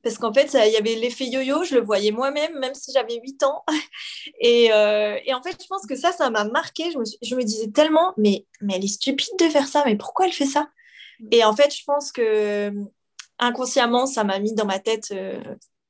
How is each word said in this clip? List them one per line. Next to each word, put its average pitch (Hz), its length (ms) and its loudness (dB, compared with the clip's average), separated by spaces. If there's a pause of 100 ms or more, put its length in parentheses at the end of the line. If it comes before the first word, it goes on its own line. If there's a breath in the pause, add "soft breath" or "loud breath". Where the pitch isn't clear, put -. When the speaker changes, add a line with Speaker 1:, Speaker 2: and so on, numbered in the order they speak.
Speaker 1:
parce 233 140 -4
qu'en 220 160 -4
fait, 285 160 4
ça, 233 160 4
il 220 80 4
y 220 40 2
avait 226 180 0
l'effet 240 300 -4
yo-yo, 262 380 -2
je 339 120 -4
le 233 60 6
voyais 208 300 0
moi-même, 294 480 -4
même 262 140 -6
si - 180 -14
j'avais 233 300 -2
huit 269 220 -6
ans. 277 240 -2
<laughs> - 720 -8
Et, 233 320 6
euh, 208 540 2
et 262 80 -2
en 254 80 -4
fait, 370 200 -8
je - 60 -20
pense 370 180 -6
que 269 100 -6
ça, 339 160 0
ça 339 180 0
m'a 226 160 0
marquée. 320 460 -4
Je 294 60 -6
me 226 80 -4
suis, 214 160 -10
je 240 140 -6
me 254 80 0
disais 220 280 -4
tellement, « 320 460 4
Mais, 208 280 2 (160)
mais 196 140 -2
elle 190 100 -2
est - 20 -2
stupide 277 520 -4
de 330 100 4
faire 285 180 2
ça, 294 180 2
mais 220 100 4
pourquoi - 320 -2
elle 349 60 -2
fait 277 120 0
ça ? » 294 240 -2 (500 loud breath)
Speaker 2:
Mm. 220 120 -18
Speaker 1:
Et 233 120 6
en 214 120 4
fait, 285 200 4
je - 100 -12
pense 285 260 -2
que, 247 100 -6
euh, 208 500 0 (680)
inconsciemment, 247 680 0
ça 254 180 -2
m'a 196 160 -2
mis 214 140 -2
dans 214 120 -2
ma 196 140 -4
tête, 220 320 -4
euh, 190 300 -8 (480)